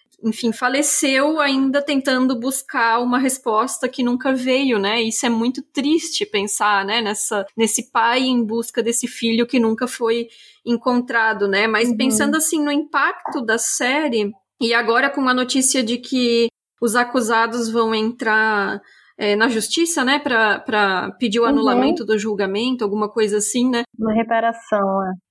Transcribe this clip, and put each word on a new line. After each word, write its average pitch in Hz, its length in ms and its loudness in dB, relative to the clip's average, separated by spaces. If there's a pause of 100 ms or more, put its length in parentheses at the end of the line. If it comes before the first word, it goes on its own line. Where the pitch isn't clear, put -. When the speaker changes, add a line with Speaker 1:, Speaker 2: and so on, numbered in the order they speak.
(240)
Speaker 1:
enfim, 226 280 -2
faleceu 277 880 0
ainda 269 400 2
tentando 262 600 0
buscar 240 640 0
uma 247 160 0
resposta 254 680 -2
que 254 140 -6
nunca 247 320 0
veio, 254 460 0
né, 208 200 0
isso 226 280 -2
é - 20 2
muito 233 320 0
triste 302 640 -2
pensar, 208 600 0
né, 220 160 0
nessa, 214 440 -4 (100)
nesse 226 360 0
pai 233 320 2
em 247 200 2
busca 233 380 -4
desse 233 260 -2
filho 233 380 0
que 247 140 0
nunca 226 280 0
foi 233 400 -2 (380)
encontrado, 233 800 0
né, 202 200 2
mas 220 220 2
Speaker 2:
Uhum. 220 80 0
Speaker 1:
pensando, 262 400 2
assim, 311 260 0
no 294 80 0
impacto 302 720 -2
da 220 120 0
série, 247 760 -2 (280)
e 233 140 0
agora 240 380 2
com 269 180 0
a 254 40 2
notícia 254 500 0
de 233 140 -2
que 240 500 0 (340)
os 226 140 0
acusados 233 720 0
vão 226 240 0
entrar, 214 880 0 (360)
é, 208 180 2
na 226 120 4
justiça, 277 560 0
né, 277 160 2
pra, 226 400 2
pra 190 600 0
pedir 226 200 0
o 233 40 4
Speaker 2:
Uhum. 233 60 2
Speaker 1:
anulamento 262 540 2
do 214 140 0
julgamento, 214 640 -2
alguma 208 260 -2
coisa 208 280 0
assim, 247 320 0
né? 240 140 0 (140)
Speaker 2:
Uma 220 160 -2
reparação, 226 880 0
é. 185 80 -4 (200)